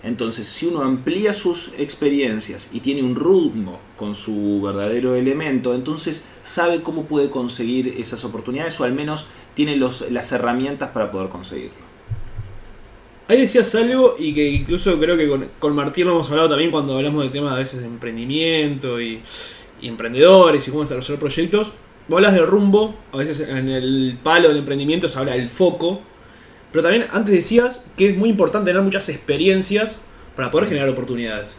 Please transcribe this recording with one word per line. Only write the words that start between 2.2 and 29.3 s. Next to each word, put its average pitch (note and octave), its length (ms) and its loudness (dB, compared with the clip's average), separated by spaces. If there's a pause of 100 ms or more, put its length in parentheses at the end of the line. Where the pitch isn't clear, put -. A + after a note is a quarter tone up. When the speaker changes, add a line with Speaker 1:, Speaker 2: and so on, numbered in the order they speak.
Speaker 1:
y A#2 60 -6
tiene C#3 220 -2
un B2+ 120 0
rumbo A#2+ 680 2 (160)
con G#2 180 -8
su G2+ 480 -2
verdadero G#2+ 520 -2
elemento, C3 600 0
entonces D3+ 520 -6 (160)
sabe E3+ 400 0
cómo D#3 240 -6
puede C#3+ 240 0
conseguir B2 680 -4
esas A2+ 240 -8
oportunidades, B2+ 560 -8
o C3 60 -2
al B2 80 0
menos D3+ 340 -4 (280)
tiene D3 220 0
los, B2+ 340 -2
las A2+ 200 -4
herramientas B2+ 600 -2
para G#2 200 -4
poder F#2+ 200 -6
conseguirlo. F2 520 -12 (1500)
Speaker 2:
Ahí A#3+ 120 6
decías A#3 360 2
algo, B3 420 4
y D3+ 160 -2
que D3 160 2
incluso D#3+ 500 0
creo E3+ 160 2
que D#3 100 2
con, C3+ 220 -2 (100)
con D3 160 0
Martín D3 300 0
lo F3+ 80 2
hemos D#3 180 0
hablado D#3 200 4
también D3+ 200 2
cuando C#3 260 -2
hablamos D3 280 0
de B2+ 60 -4
temas C#3+ 220 -4
a B2+ 40 -2
veces C3 240 -6
de A#2+ 60 -10
emprendimiento C3 1120 -4
y, A2+ 220 -8 (580)
y A#2+ 80 -10
emprendedores C#3 800 6
y - 20 -8
cómo D3+ 120 -2
desarrollar C#3 360 -6
proyectos. E3 540 -2 (360)
Vos E3 100 2
hablas G3 160 6
del E3 120 6
rumbo, G#3 480 4 (160)
a C3+ 60 -10
veces D3 240 -4
en C3 300 -4
el C3 520 -2
palo E3 260 6
del D3 100 6
emprendimiento C#3+ 500 -2
se C#3 100 -4
habla C3+ 140 -2
del B2 160 -2
foco, F3+ 540 0 (720)
pero D#3 80 2
también G#3 300 4
antes G#3 200 0
decías A#3+ 480 2 (160)
que G3 120 4
es F#3+ 80 2
muy G#3+ 140 2
importante G3 420 2
tener F#3+ 100 2
muchas G3 260 0
experiencias F#3+ 920 0 (340)